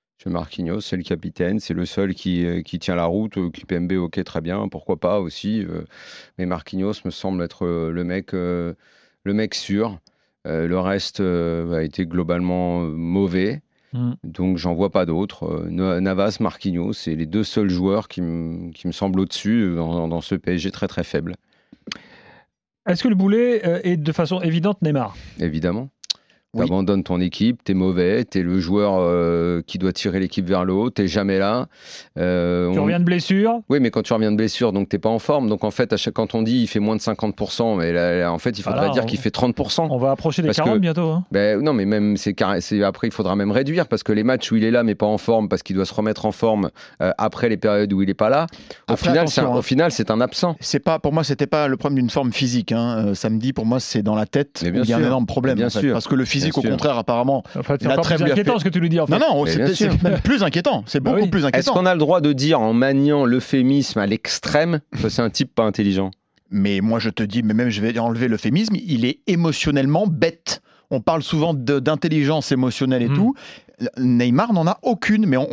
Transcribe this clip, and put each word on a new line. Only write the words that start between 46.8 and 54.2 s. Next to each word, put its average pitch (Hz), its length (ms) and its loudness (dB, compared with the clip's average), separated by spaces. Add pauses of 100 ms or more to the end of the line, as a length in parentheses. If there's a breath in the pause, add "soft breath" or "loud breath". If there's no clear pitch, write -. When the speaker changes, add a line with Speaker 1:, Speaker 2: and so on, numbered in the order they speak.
Speaker 1:
euh, 90 160 2
après 110 300 -2
les 110 80 0
périodes 104 380 2
où 95 80 2
il 98 80 2
est 98 40 0
pas 107 160 2
là, 151 180 2 (420 loud breath)
au - 20 -2
Speaker 3:
Après, 117 160 0
Speaker 1:
final, 156 120 4
Speaker 3:
attention, 156 240 2
Speaker 1:
c'est 139 40 2
un, 123 60 0
Speaker 3:
hein. 123 40 0
Speaker 1:
au 120 40 2
final, 131 320 2
c'est 110 180 0
un... 110 80 0
absent. 151 400 0
Speaker 3:
C'est - 200 -4
pas, 160 200 0
pour 147 140 0
moi, 160 100 2
c'était 143 240 0
pas 151 220 2
le 131 80 0
problème 143 220 0
d'une 123 100 2
forme 127 240 0
physique, 120 400 0
hein. 113 340 0
Euh, 101 60 0
samedi, 113 400 -2
pour 110 120 -4
moi, 123 140 2
c'est 113 240 -2
dans 107 120 0
la 107 100 0